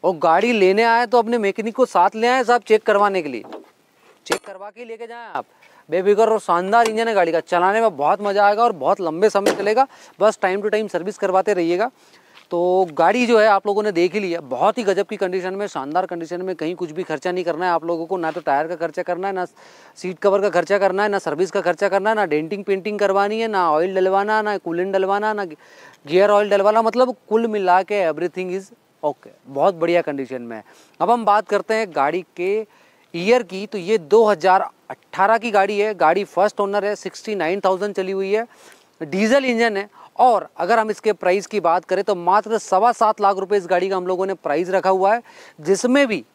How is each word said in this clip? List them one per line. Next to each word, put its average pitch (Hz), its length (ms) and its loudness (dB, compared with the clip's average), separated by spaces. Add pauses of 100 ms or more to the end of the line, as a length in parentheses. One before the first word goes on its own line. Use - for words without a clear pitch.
और 175 140 0
गाड़ी 190 340 2
लेने 196 320 4
आए 233 220 2
तो 240 120 2
अपने 233 200 0
मैकेनिक 202 380 -4
को 202 100 2
साथ 190 300 2
ले 226 120 0
आए 254 160 2
साहब 240 180 2
चेक 214 200 2
करवाने 202 400 2
के 147 60 -8
लिए। 117 160 -10 (800)
चेक - 200 -4
करवा 196 240 -16
के 226 140 -20
लेके 226 220 -16
जाएं 233 220 -18
आप, 147 160 -8 (440)
बेफिक्र 196 340 2
और 220 180 4
शानदार 196 480 2
इंजन 226 200 -2
है 226 60 -2
गाड़ी 170 180 2
का, 165 100 0
चलाने 185 380 0
में 214 160 0
बहुत 165 260 0
मज़ा 202 240 2
आएगा 208 180 2
और 233 100 2
बहुत 165 260 -2
लंबे 175 300 0
समय 196 220 0
चलेगा। 220 340 0 (340)
बस 208 180 2
time 190 240 -2
to 208 100 -2
time 214 160 -2
सर्विस 180 300 -6
करवाते 190 360 0
रहिएगा। 180 360 0 (600)
तो 175 80 -4 (360)
गाड़ी 208 320 2
जो 226 120 4
है 214 100 6
आप 202 180 2
लोगों 202 160 -2
ने 214 100 -2
देख 170 220 0
ही 214 60 -2
ली 190 120 -6
है, 170 80 -6
बहुत 143 380 -2
ही 240 60 -4
गजब 190 220 0
की 214 100 -10
कंडीशन 185 380 -4
में, 202 120 -6
शानदार 160 400 -4
कंडीशन 175 360 -10
में। 185 140 -6
कहीं 160 180 -6
कुछ 170 160 -8
भी 160 120 -10
खर्चा 165 300 -6
नहीं 180 120 -4
करना 170 220 -4
है 175 60 0
आप 160 120 -2
लोगों 170 220 -4
को, 185 100 -6
ना 165 140 -4
तो 165 100 -10
टायर 147 260 0
का 170 100 -8
खर्चा 165 260 -6
करना 180 260 -6
है, 196 60 -6
ना 180 100 -4 (540)
सीट 180 200 -8
कवर 196 220 2
का 202 100 0
खर्चा 175 280 0
करना 196 240 2
है, 214 60 2
ना 202 120 0
सर्विस 165 300 -2
का 202 100 -2
खर्चा 175 280 0
करना 196 220 0
है, 220 60 0
ना 208 100 0
डेंटिंग 160 380 -4
पेंटिंग 196 340 -4
करवानी 202 420 0
है, 226 80 -2
ना 185 240 0
ऑयल 180 220 0
डलवाना, 196 480 2
ना 208 160 -2
कूलेंट 175 340 -4
डलवाना, 196 400 0
ना 208 120 -6
गियर 175 840 -2
ऑयल 202 200 2
डलवाना, 208 320 4
मतलब 247 320 0 (140)
कुल 226 200 0
मिला 190 340 2
के 202 220 -2
everything 175 500 -4
is 190 160 -10 (340)
okay, - 280 -6 (160)
बहुत 151 280 0
बढ़िया 170 260 0
कंडीशन 131 400 -8
में 117 140 -14
है। 107 80 -16 (360)
अब 180 100 0
हम 240 140 0
बात 208 240 2
करते 208 260 -2
हैं 220 220 -2
गाड़ी 156 280 -2 (120)
के 190 200 -4 (580)
ईयर 220 280 2
की, 190 240 -10
तो 208 120 -10
ये 196 200 -2
दो 196 260 4
हज़ार 190 440 2 (220)
अठारह 202 480 0
की 226 120 -4
गाड़ी 202 280 0
है, 214 180 0
गाड़ी 175 300 2
फर्स्ट - 340 -2
ओनर 196 240 0
है, 202 120 -4
सिक्सटी - 380 -10
नाइन 185 260 -2
थाउजेंड 190 340 -2
चली 190 180 -4
हुई 190 200 -4
है, 226 140 -2 (540)
डीजल 214 440 0
इंजन 233 320 0
है। 202 120 -6 (300)
और 196 380 4
अगर 196 220 2
हम 220 120 0
इसके 208 220 -2
प्राइस 185 340 0
की 214 140 -6
बात 170 240 0
करें 190 200 -2
तो 208 120 0
मात्र 202 420 2
सवा 208 340 2
सात 214 280 0
लाख 202 160 4
रुपए 196 200 -2
इस 180 100 -2
गाड़ी 180 220 0
का 190 80 -2
हम 180 100 -4
लोगों 185 200 -2
ने 190 100 -4
प्राइस 165 340 -2
रखा 185 200 2
हुआ 190 240 4
है, 240 80 -4 (380)
जिसमें 247 480 2
भी 170 160 -4 (100)